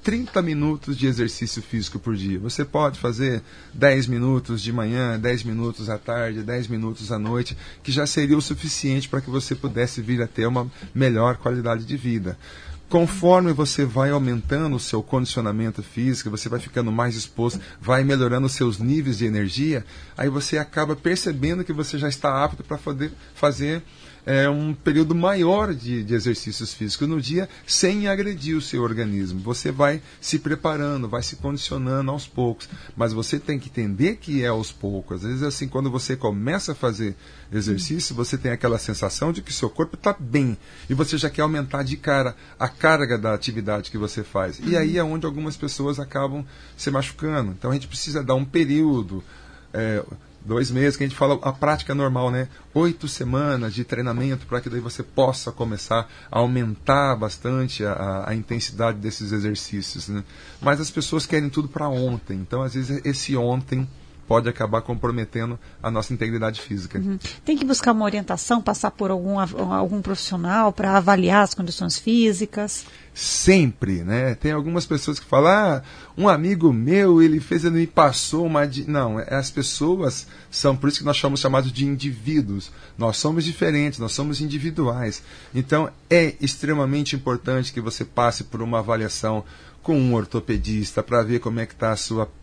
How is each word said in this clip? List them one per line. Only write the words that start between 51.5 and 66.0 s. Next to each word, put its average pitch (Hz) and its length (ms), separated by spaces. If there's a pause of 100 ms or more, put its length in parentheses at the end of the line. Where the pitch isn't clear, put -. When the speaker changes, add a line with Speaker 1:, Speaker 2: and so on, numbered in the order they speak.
Speaker 1:
prática 151 420
normal, 127 380
né? 127 160 (260)
Oito 165 360
semanas 127 640
de 120 100
treinamento 123 640
pra 120 140
que 127 80
daí 120 100
você 117 240
possa 135 480
começar 113 560 (240)
a 110 80
aumentar 127 760
bastante 120 680
a, 101 80
a, 95 380
a 110 60
intensidade 113 640
desses 104 340
exercícios, 104 760
né? 101 160 (380)
Mas 143 180
as 156 100
pessoas 156 360
querem 151 240
tudo 147 180
pra 151 220
ontem. 123 500
Então, 120 220
às 131 120
vezes, 131 300
esse 135 320
ontem 131 520 (420)
pode 117 180
acabar 113 360
comprometendo 120 760 (240)
a 117 80
nossa 110 240